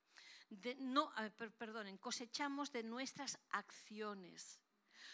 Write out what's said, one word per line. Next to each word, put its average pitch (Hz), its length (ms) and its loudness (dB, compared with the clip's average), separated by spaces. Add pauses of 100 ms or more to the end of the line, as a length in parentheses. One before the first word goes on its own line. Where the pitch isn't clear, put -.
(500)
de, 220 260 0
no, 269 420 6
eh, 214 120 2
per-, 220 220 -4
perdonen, 214 460 -4
cosechamos 277 760 2
de 233 100 2
nuestras 247 560 0 (120)
acciones, 202 1080 -2 (540)